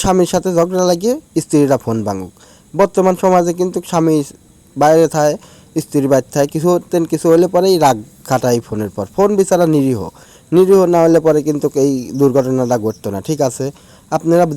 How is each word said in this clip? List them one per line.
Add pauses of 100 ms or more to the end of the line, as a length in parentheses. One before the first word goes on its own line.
স্বামীর
সাথে (100)
ঝগড়া
লাগিয়ে (280)
স্ত্রীরা
ফোন (100)
ভাঙুক। (480)
বর্তমান
সমাজে
কিন্তু (120)
স্বামী (640)
বাইরে
থাকে, (480)
স্ত্রী
বাইরে
থাকে,
কিছু
হতেন (100)
কিছু
হলে
পরেই
রাগ (320)
খাটায়
ফোনের
পর। (120)
ফোন (100)
বেচারা
নিরীহ, (560)
নিরীহ (140)
না
হলে
পরে
কিন্তু (180)
এই (280)
দুর্ঘটনাটা
ঘটতো
না। (100)
ঠিক
আছে, (520)
আপনারা (120)